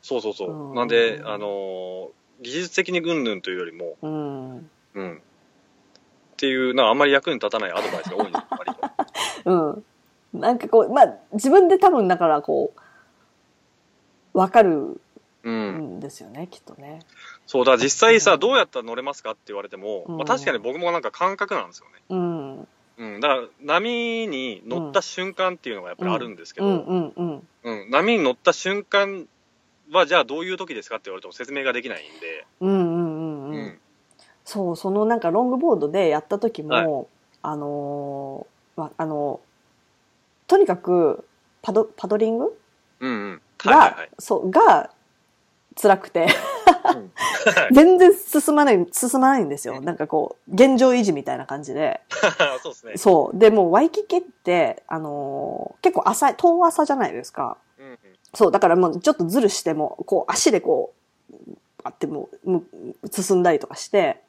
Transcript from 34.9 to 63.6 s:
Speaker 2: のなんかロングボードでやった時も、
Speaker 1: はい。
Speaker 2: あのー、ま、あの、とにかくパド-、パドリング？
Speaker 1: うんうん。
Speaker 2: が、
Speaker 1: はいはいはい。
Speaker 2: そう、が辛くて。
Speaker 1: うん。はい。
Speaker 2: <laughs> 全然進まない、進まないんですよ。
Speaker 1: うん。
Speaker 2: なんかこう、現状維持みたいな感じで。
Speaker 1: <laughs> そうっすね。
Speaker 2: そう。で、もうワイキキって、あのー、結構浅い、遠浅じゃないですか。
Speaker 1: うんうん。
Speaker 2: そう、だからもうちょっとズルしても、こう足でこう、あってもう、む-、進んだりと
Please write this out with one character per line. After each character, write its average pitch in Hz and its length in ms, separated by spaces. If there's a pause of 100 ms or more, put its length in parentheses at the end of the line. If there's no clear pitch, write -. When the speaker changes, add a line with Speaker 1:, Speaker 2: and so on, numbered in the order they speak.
Speaker 2:
の 208 140
な 233 100
ん 226 40
か 170 120
ロ 214 120
ン 247 60
グ 254 80
ボ 294 180
ー 170 40
ド 147 100
で 175 200
や 147 100
っ - 80
た 202 100
時 226 240
も、 151 120
Speaker 1:
は 143 300
い。 - 40 (340)
Speaker 2:
あ 151 140
の 143 880 (320)
ー、 175 40
ま、 151 160
あ 160 100
の、 147 320 (1040)
と 381 120
に 403 100
か 180 100
く 175 480 (380)
パ - 80
ド-、 214 140 (120)
パ 214 100
ド 214 100
リ 220 120
ン 226 80
グ？ 370 180 (440)
Speaker 1:
う 127 80
ん - 20
う 123 40
ん。 101 280 (160)
Speaker 2:
が、 - 140
Speaker 1:
は 285 60
い 311 120
は - 60
い - 60
は - 40
い。 - 40 (100)
Speaker 2:
そ - 180
う、 185 140
が 269 400 (880)
辛 190 180
く - 120
て。 170 180 (680)
Speaker 1:
う 262 40
ん。 190 140 (420)
は 165 160
い。 254 40
Speaker 2:
<laughs> - 0
全 330 240
然 359 160
進 311 420
ま 294 100
な 254 80
い、 175 180
進 254 280
ま 262 100
な 269 100
い 196 60
ん 143 40
で 143 80
す - 100
よ。 117 100
Speaker 1:
う - 40
ん。 143 40
Speaker 2:
な 170 80
ん - 40
か 156 100
こ - 280 (140)
う、 - 40
現 262 240
状 254 140
維 247 120
持 196 100
み 139 100
た 135 120
い - 20
な 135 80
感 139 180
じ 135 100
で。 147 280 (300)
Speaker 1:
<laughs> 143 300
そ 160 80
う - 40
っ - 20
す - 100
ね。 107 120
Speaker 2:
そ 170 360
う。 170 40
で、 220 140
も 196 160
う 165 40
ワ 208 100
イ 320 80
キ 415 140
キ 349 140
っ 359 40
て、 175 640
あ 160 120
の 143 800
ー、 - 40
結 359 120
構 - 140
浅 277 220
い、 269 40
遠 339 300
浅 320 200
じ 294 80
ゃ - 20
な 233 120
い - 60
で 120 100
す - 80
か。 120 260 (220)
Speaker 1:
う 135 40
ん 135 40
う 131 60
ん。 - 40 (360)
Speaker 2:
そ 202 160
う、 - 20
だ - 80
か 190 80
ら 170 80
も 180 140
う 165 100
ち 285 100
ょ 302 40
っ - 20
と 175 100
ズ 196 160
ル 208 80
し - 140
て 160 100
も、 151 320
こ - 220
う - 40
足 - 200
で 202 100
こ - 320 (380)
う、 - 40 (480)
あ 127 60
っ - 40
て - 140
も 147 220 (140)
う、 185 80
む-、 170 140 (460)
進 190 260
ん 180 60
だ 175 80
り 151 80
と - 80